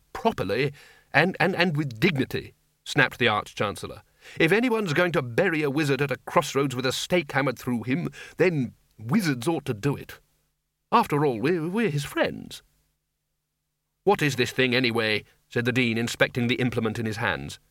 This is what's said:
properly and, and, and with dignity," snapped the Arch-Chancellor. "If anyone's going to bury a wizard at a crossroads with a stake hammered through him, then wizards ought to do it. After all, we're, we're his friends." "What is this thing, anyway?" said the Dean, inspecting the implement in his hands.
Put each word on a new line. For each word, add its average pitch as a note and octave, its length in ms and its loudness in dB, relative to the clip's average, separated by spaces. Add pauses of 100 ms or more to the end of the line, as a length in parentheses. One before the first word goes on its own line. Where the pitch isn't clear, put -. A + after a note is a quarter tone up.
(140)
properly C3 580 0 (400)
and, E3+ 280 4
and, F3+ 160 2
and F3+ 200 2
with C#3 240 -2
dignity," C3 540 0 (320)
snapped B2+ 320 2
the A#2+ 100 2
Arch-Chancellor. G2+ 760 -4 (360)
"If D#3+ 120 4
anyone's A3 420 2
going F3 200 2
to D#3+ 80 2
bury D3+ 400 0
a D3 80 0
wizard C#3 320 0
at C#3 100 -2
a C3 140 -2
crossroads D3 500 0
with B2 100 -4
a B2+ 80 0
stake F3 400 -2
hammered C3+ 260 0
through A#2+ 240 -4
him, C#3 260 -2 (280)
then D3+ 380 2 (220)
wizards C3 500 -2
ought E3 180 -2
to C3 80 -2
do A2+ 240 -2
it. - 220 -16 (720)
After D#3 340 4
all, A#2+ 140 0
we're, D3+ 280 0
we're G3+ 220 0
his D3 160 -2
friends." A#1 580 -4 (1400)
"What G3+ 160 4
is C#3 160 2
this A#2+ 140 0
thing, C3 220 2
anyway?" A2+ 500 2 (260)
said A#2+ 160 -2
the B2 60 4
Dean, A#2 260 2
inspecting A#2+ 500 0
the B2 80 0
implement A2+ 440 0
in A#2 60 -4
his G#2+ 120 -4
hands. D#2+ 420 -4 (120)